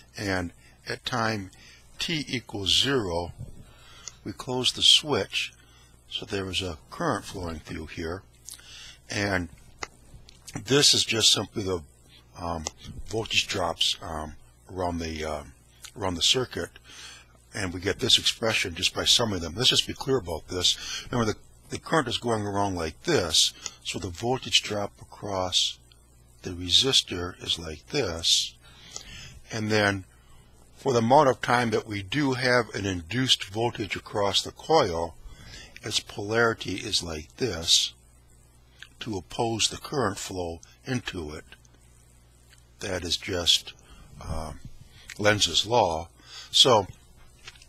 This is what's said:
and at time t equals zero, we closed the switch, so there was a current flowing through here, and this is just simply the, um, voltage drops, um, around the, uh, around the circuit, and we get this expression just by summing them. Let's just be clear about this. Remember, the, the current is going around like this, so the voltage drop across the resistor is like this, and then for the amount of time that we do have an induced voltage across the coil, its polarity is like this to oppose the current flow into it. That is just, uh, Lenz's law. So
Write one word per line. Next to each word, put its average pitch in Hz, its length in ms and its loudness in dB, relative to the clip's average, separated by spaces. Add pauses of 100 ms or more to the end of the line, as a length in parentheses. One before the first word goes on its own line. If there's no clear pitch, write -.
(180)
and 95 340 0 (340)
at 120 200 -8
time 110 440 0 (480)
t 160 300 -2
equals 104 500 0
zero, 95 540 2 (920)
we 107 80 -8
closed 127 440 -2
the 123 60 -2
switch, - 720 4 (560)
so - 160 -8
there 101 180 -4
was 92 160 -2
a 90 160 -4 (140)
current 131 340 -2
flowing 85 340 -8
through 80 280 -10
here, 85 360 -6 (840)
and 98 400 0 (1160)
this 139 260 6
is 110 140 4
just 110 260 4
simply 110 300 -2
the, 92 200 -2 (560)
um, 85 280 -6 (400)
voltage - 420 -2
drops, 85 540 0
um, 78 320 -8 (360)
around 90 280 -2
the, 80 260 -4
uh, 76 180 -4 (560)
around 92 180 -2
the 82 40 -4
circuit, 117 480 0 (840)
and 95 180 -4
we 90 80 -8
get 92 180 0
this 113 200 4
expression 104 560 0
just 92 200 0
by 87 120 -2
summing 104 340 4
them. 82 160 -6
Let's 123 140 4
just - 160 2
be 95 80 -6
clear 135 240 0
about 85 300 -6
this. 90 280 0 (340)
Remember, 113 220 0
the, - 60 -6 (320)
the 113 80 -8
current 151 300 0
is 110 100 -2
going 113 240 0
around 101 320 0
like 82 300 -6
this, 101 500 2 (280)
so - 160 -6
the 101 100 -6
voltage 117 540 0
drop 104 380 -4
across - 800 -2 (640)
the 95 80 -8
resistor 90 920 0
is - 160 -4
like 80 280 -12
this, 90 680 0 (960)
and 107 200 -2
then 101 340 4 (720)
for 139 160 0
the 120 60 6
amount 131 320 8
of 117 100 0
time 120 300 2
that 110 160 0
we 101 160 -6
do 131 320 0
have 123 400 4
an 107 100 -4
induced 98 600 0
voltage 110 520 -2
across 101 460 -2
the 98 100 -8
coil, 87 640 2 (680)
its 110 140 -2
polarity 110 760 0
is - 280 -2
like 80 360 -10
this 87 540 2 (1080)
to 110 160 -6
oppose 113 500 -2
the 90 100 -2
current 127 400 0
flow 87 440 -6 (240)
into 95 480 -6
it. 78 120 -14 (1300)
That 92 240 -6
is 85 140 -2
just, - 560 0 (480)
uh, 78 320 -6 (680)
Lenz's 104 480 4
law. 90 400 2 (460)
So 113 340 8 (840)